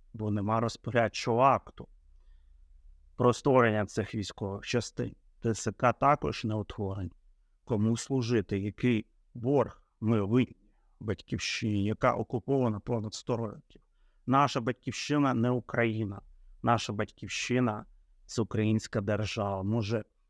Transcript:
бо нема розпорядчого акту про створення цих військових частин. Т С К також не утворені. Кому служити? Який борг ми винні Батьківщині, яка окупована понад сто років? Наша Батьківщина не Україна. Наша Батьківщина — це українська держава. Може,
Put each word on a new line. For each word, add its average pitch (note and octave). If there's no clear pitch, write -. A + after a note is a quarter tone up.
бо G#2+
нема G#2+
розпорядчого A#2
акту B2+
про A#2+
створення A#2
цих -
військових G2
частин. -
Т A2+
С -
К A#2+
також C#3+
не G#2+
утворені. G2
Кому A2+
служити? A#2
Який G#2+
борг B2
ми A2
винні A2+
Батьківщині, G#2
яка A2
окупована B2
понад A2
сто -
років? A2+
Наша C3
Батьківщина C3+
не A#2+
Україна. A2
Наша A#2
Батьківщина — A2
це -
українська G#2+
держава. G2+
Може, G#2+